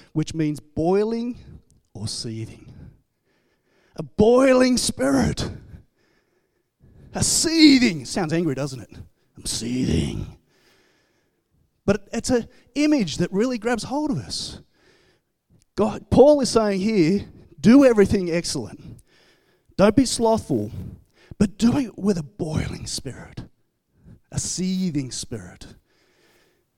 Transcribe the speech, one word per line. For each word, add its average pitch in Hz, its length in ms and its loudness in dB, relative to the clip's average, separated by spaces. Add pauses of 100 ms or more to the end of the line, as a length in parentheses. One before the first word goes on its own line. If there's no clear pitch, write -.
(140)
which 156 220 -4
means 151 240 -2
boiling 220 1000 -4 (360)
or 104 120 -10
seething. 110 640 -12 (1200)
A 165 80 -12
boiling 254 760 4
spirit. 254 720 -2 (1700)
A 185 80 -2
seething. 269 840 4
Sounds 160 280 -4
angry, 165 200 0
doesn't 131 280 -8
it? - 100 -20 (440)
"I'm - 120 -16
seething." 82 920 -4 (1500)
But 202 280 -2
it's 226 160 -6
an 240 180 0 (280)
image 285 420 0
that 175 160 -2
really 240 240 0
grabs 220 260 -4
hold 294 280 -4
of 196 60 -2
us. - 420 -10 (1160)
God, - 360 -2
Paul 285 300 6
is 240 100 -2
saying 208 300 0
here, 196 500 0 (280)
do 226 240 8
everything 202 460 4
excellent. - 720 -8 (760)
Don't 208 200 4
be 269 100 4
slothful, 214 640 -2 (640)
but - 220 -2
do 240 180 2
it 247 220 -6
with 190 180 0
a 160 60 -8
boiling - 640 -8
spirit, - 600 -12 (840)
a 135 80 -6
seething 180 720 -4
spirit. - 640 -14 (1040)